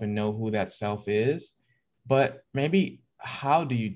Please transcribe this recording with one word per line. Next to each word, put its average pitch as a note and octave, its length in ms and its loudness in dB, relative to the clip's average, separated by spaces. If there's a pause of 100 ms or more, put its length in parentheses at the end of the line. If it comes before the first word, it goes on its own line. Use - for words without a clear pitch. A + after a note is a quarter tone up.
and G#2 160 -2
know G#2+ 180 0
who A2+ 100 -4 (100)
that F#2+ 120 0 (140)
self G#2 240 -2
is, A#2 320 2 (760)
but C3+ 160 4 (320)
maybe E3 200 4 (580)
how C#3+ 200 4 (120)
do B2+ 120 2
you G#2+ 120 -2